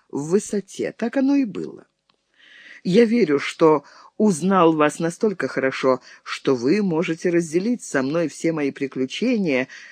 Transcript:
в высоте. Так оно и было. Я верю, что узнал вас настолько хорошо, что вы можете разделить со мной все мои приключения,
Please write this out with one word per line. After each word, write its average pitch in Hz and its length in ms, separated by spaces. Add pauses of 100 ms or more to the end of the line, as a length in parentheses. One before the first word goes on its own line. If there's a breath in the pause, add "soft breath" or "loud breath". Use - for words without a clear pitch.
(100)
в 147 200
высоте. 190 640
Так 233 240
оно 277 200
и 277 80
было. 87 420 (1000 loud breath)
Я 190 200
верю, 202 340
что 151 460 (320 loud breath)
узнал 180 580
вас 151 260
настолько 170 480
хорошо, 131 520 (220 loud breath)
что - 320
вы 143 280
можете 170 480
разделить 170 520
со 135 200
мной 151 260
все 165 240
мои 147 180
приключения, 139 960 (240 loud breath)